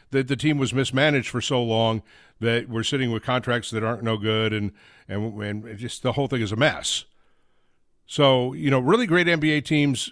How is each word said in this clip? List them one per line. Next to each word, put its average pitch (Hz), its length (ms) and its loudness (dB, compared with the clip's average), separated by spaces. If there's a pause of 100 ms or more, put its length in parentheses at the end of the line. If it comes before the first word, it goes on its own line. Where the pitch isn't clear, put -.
(100)
that 135 180 0
the 139 80 0
team 143 220 0
was 120 160 -2
mismanaged 135 560 2
for 123 100 -4
so 123 220 0
long 113 400 2 (380)
that 117 280 0
we're 113 140 -4
sitting 127 280 0
with 110 120 -4
contracts 120 480 -2
that 110 120 -2
aren't 113 200 -4
no 113 160 0
good, 110 340 0
and, 104 200 -2 (360)
and, 104 340 -6
and 104 220 -6
it 110 120 -14
just, 113 260 -10
the 127 100 0
whole 139 160 -2
thing 127 140 -2
is 101 100 -2
a 107 40 -2
mess. - 500 0 (1000)
So, 131 480 2
you 151 180 -2
know, 131 100 4
really 208 260 2
great 175 200 2
N 170 140 2
B 156 120 2
A 147 100 0
teams, 143 500 0